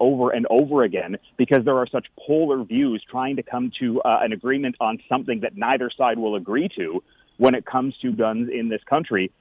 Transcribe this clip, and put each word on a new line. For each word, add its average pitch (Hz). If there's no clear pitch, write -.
over 123
and 117
over 139
again, 92
because 127
there 131
are 127
such 123
polar 143
views 117
trying 131
to 139
come 123
to, 123
uh, 117
an 113
agreement 127
on 110
something 131
that 101
neither 120
side 117
will 107
agree 107
to 87
when 123
it 117
comes 131
to 123
guns 110
in 117
this 110
country. 113